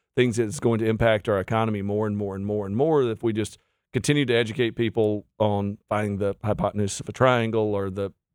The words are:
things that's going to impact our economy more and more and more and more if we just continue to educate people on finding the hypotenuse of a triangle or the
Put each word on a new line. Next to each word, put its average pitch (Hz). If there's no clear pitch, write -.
things 123
that's 113
going 117
to 113
impact 110
our 101
economy 110
more 104
and 104
more 101
and 98
more 104
and 98
more 147
if 113
we 113
just 104
continue 143
to 120
educate 117
people 107
on 101
finding 104
the 101
hypotenuse 104
of -
a -
triangle 113
or 98
the 98